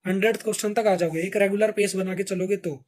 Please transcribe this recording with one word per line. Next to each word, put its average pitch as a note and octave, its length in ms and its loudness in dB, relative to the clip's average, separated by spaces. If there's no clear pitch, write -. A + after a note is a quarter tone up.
हंड्रेड G3 320 2
question G#3 360 -2
तक A3 120 2
आ G3 100 6
जाओगे, E3 260 0
एक G3 140 -4
regular G3+ 360 2
pace G3+ 240 0
बना F#3 180 -2
के G3 100 -4
चलोगे F#3+ 340 -2
तो D#3+ 160 -6